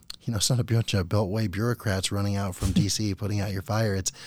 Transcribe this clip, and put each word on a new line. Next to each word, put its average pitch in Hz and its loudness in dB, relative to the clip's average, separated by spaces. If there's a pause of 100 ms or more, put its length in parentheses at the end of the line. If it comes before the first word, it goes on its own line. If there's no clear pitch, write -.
(220)
you 120 -4
know, 110 0
it's - 2
not 123 4
a 117 2
bunch 113 0
of 92 2
Beltway 104 0
bureaucrats 98 0
running 101 0
out 98 -2
from 98 0
D 101 4
C 104 0
<laughs> - -
putting 101 -2
out 104 -2
your 95 -4
fire. 107 0
It's, 95 -2 (160)